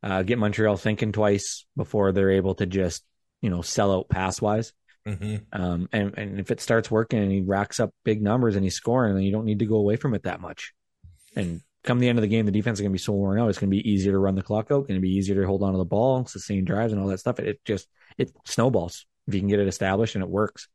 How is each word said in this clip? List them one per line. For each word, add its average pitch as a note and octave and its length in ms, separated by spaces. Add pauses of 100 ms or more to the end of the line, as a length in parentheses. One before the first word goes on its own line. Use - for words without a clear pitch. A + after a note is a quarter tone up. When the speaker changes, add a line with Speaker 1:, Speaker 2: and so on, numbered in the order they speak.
Speaker 1:
Uh, F#2+ 180
get G#2+ 160
Montreal G#2 400
thinking G#2+ 340
twice G2+ 540 (100)
before G2+ 360
they're F#2+ 180
able F#2+ 240
to F#2+ 140
just, F#2 360 (380)
you A2+ 80
know, F2 140
sell G2+ 280
out F#2 160
pass F#2 320
wise. A2 320 (360)
Speaker 2:
Mm-hmm. G#2 300 (140)
Speaker 1:
Um, F2+ 400
and, G2+ 240
and G2 240
if G2 120
it A#2 100
starts A2+ 300
working A2+ 320
and G2 80
he G2 100
racks G2 380
up A2 100 (140)
big G#2+ 180
numbers A2 340
and G2 80
he's F#2+ 120
scoring, A#2 400
then F#2+ 80
you G2 80
don't A2 140
need G#2+ 140
to A2+ 60
go G#2+ 120
away G#2 180
from C3+ 180
it G2 100
that F2 180
much. - 320 (600)
And E2+ 260 (220)
come B2 140
the B2 100
end A#2+ 120
of - 20
the G#2+ 60
game, A2 180
the G2+ 60
defense G#2 260
is G2+ 60
gonna G2+ 100
be F#2+ 60
so - 140
worn G2 260
out. A#2 100
It's G2 80
gonna G2 140
be G2+ 180
easier G2 220
to G2 80
run F#2+ 160
the G2 80
clock G#2+ 260
out, C#3+ 180
gonna F#2 120
be F#2 180
easier G2 240
to F#2 60
hold F#2+ 160
on G2 80
to F#2 80
the F2+ 60
ball, B2 420
sustain F#2+ 380
drives G#2+ 280
and G2+ 80
all G2 60
that F#2+ 120
stuff. - 200
It, - 80
it - 180
just, G2+ 220 (280)
it - 160 (140)
snowballs A2 600 (200)
if - 60
you G2+ 60
can G2 100
get G2+ 100
it G2+ 80
established G2 460
and G2 100
it F2+ 60
works. G2 460